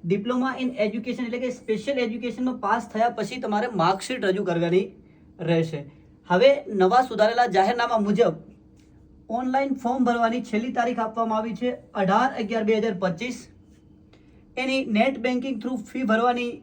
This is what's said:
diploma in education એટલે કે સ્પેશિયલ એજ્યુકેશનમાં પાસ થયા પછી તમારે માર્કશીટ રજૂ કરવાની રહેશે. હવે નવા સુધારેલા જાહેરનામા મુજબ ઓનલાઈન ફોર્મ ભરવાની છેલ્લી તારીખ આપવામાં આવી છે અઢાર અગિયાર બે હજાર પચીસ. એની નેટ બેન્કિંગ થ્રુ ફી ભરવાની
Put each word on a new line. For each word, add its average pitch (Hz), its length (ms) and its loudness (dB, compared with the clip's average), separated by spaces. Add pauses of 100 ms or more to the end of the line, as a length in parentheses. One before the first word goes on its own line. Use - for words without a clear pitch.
(120)
diploma 247 360 0 (140)
in 247 140 -2
education 226 520 -2
એટલે 240 140 -6
કે 254 80 -4
સ્પેશિયલ 254 480 -4
એજ્યુકેશનમાં 240 680 -2
પાસ 220 240 0
થયા 226 300 2
પછી 226 260 -6
તમારે 214 240 0 (140)
માર્કશીટ 190 480 0
રજૂ 196 180 0
કરવાની 170 320 2 (680)
રહેશે. 160 280 2 (520)
હવે 214 200 8 (300)
નવા 190 180 6 (120)
સુધારેલા 233 360 2
જાહેરનામા 226 600 2
મુજબ 202 280 4 (1040)
ઓનલાઈન 262 360 0
ફોર્મ 254 300 -2
ભરવાની 233 360 2 (100)
છેલ્લી 226 220 -2
તારીખ 233 320 -2
આપવામાં 220 340 -2
આવી 226 220 -4
છે 247 100 0 (320)
અઢાર 214 260 4 (140)
અગિયાર 214 220 -2
બે 214 180 2
હજાર 214 220 -2
પચીસ. 226 340 -4 (1160)
એની 262 260 0 (160)
નેટ 269 200 4
બેન્કિંગ 247 440 -2
થ્રુ 254 160 -4 (140)
ફી 254 180 -4
ભરવાની 240 400 2 (120)